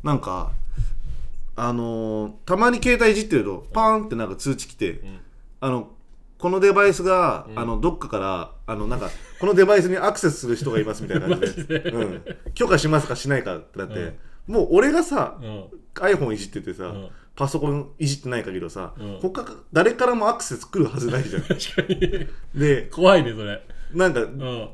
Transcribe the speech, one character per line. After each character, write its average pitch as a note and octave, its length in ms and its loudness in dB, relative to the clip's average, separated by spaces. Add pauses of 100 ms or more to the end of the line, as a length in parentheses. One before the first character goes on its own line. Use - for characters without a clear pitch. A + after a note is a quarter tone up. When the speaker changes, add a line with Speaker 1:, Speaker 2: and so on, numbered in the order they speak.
Speaker 1:
な D3+ 100 2
ん C3+ 60 2
か、 F#2 320 -4 (1040)
あ A#2+ 160 -2
の A2+ 580 -2
ー、 - 20 -10 (140)
た F#3 120 2
ま A#3 140 6
に A#3+ 120 -2
携 A#3+ 180 4
帯 A3 100 8
い G3+ 40 4
じ G#3+ 120 -2
っ - 20 -12
て D3 80 4
る G#2 80 4
と、 F#2+ 260 -6
パ A3 240 4
ー G#3+ 80 -2
ン - 40 -6
っ - 20 -12
て B2+ 60 -4
な A2+ 100 -2
ん F#2+ 40 -8
か F#2+ 60 -6
通 C3+ 200 -2
知 - 120 -12
来 - 60 -20
て、 F#2+ 180 -2
Speaker 2:
う - 140 -8
ん。 F#2+ 140 -12 (420)
Speaker 1:
あ C3+ 80 -2
の、 A#2+ 240 -4 (460)
「こ F3 100 0
の F#3 100 2
デ G3 140 8
バ G3+ 140 6
イ F#3+ 60 6
ス F3 100 -2
が、 F3 460 2
Speaker 2:
う A2 40 -14
ん。 A2+ 60 -6
Speaker 1:
あ A#2 40 -4
の、 A2+ 160 -2
ど - 140 2
っ - 40 -10
か - 120 -10
か G#2 100 -4
ら、 F#2+ 320 -4 (160)
あ A2+ 80 -6
の、 G#2 120 -4
な B2 100 0
ん - 20 -4
か、 G2 100 -6 (300)
こ F3+ 60 -2
の G3+ 80 4
デ F#3 100 8
バ G3+ 140 8
イ F3+ 40 6
ス F3+ 60 2
に F#3 80 0
ア G3 160 2
ク G#3 80 -6
セ F3 100 2
ス C#3+ 100 -4
す B2+ 80 -8
る A#2 100 0
人 C#3 140 -2
が A2 80 2
い G#2+ 40 0
ま G#2+ 100 -4
す」 - 100 -8
み - 40 -10
た F#3+ 80 -2
い - 60 2
な - 80 -4
感 - 120 2
じ E3+ 260 -4
で。 D#3+ 120 -2
Speaker 2:
<laughs> F3 120 -4
マ - 0 -
ジ - 0 -
で？ - 0 -
Speaker 1:
う A#2 80 -4
ん。 F#2+ 240 -4 (320)
「許 A#3 120 0
可 F3 100 4
し D3+ 120 2
ま D#3 100 4
す - 80 -4
か？ B2 80 -4
し C3+ 140 -6
な C#3 80 4
い A#2 80 -2
か？」 F#2 120 -4
っ D#2 40 -10
て - 180 -16
な F#2+ 60 -4
っ - 20 -12
て、 A2 60 -12 (540)
Speaker 2:
う - 40 -10
ん。 - 20 -6
Speaker 1:
も G#3+ 120 4
う - 60 -6
俺 A3+ 200 6
が E4 120 4
さ、 A#3 380 -2
Speaker 2:
う A#2+ 40 -12
ん。 G#2 200 -10 (300)
Speaker 1:
iPhone D3 380 2
い G#2+ 40 -4
じ G#2 80 -8
っ - 40 -14
て G2+ 100 -8
て F#2 140 -8
さ、 F#2 140 -10
Speaker 2:
う - 20 -8
ん。 F#2+ 200 -12 (260)
Speaker 1:
パ C#3 120 -2
ソ D3 120 -2
コ D3 80 0
ン C#3+ 300 -2
い D#3 100 -2
じ C#3 120 -2
っ - 20 -20
て B2+ 80 -8
な B2 80 -2
い G#2+ 60 -4
限 F#2 160 -6
り F2 40 -6
は E2 60 -8
さ、 F2+ 280 -10
Speaker 2:
う G#2+ 60 -12
ん。 G2+ 160 -10
Speaker 1:
他 F#3 240 -4
か-、 - 120 -12 (180)
誰 F3+ 200 4
か B3 120 0
ら B3 80 2
も A3 160 2
ア A#3 60 2
ク - 80 -10
セ B2+ 120 -6
ス - 140 -14
来 F3+ 140 0
る A#2 60 0
は B2+ 100 -6
ず A#2+ 100 -2
な B2 100 0
い C3+ 40 -2
じ G#2 120 -6
ゃ E2+ 40 0
ん。 - 20 -4
Speaker 2:
<laughs> - 80 -10
確 - 60 2
か - 340 -4
に。 F#3 380 0 (260)
Speaker 1:
で、 C#3 380 4
Speaker 2:
怖 F#3 260 6
い D3 60 4
ね、 A2+ 100 -2
そ G#2+ 100 -6
れ。 G#2 220 -8 (260)
Speaker 1:
な F3+ 180 4
ん D3 40 0
か、 A#2+ 80 2
Speaker 2:
う - 40 0
ん。 B2+ 480 -8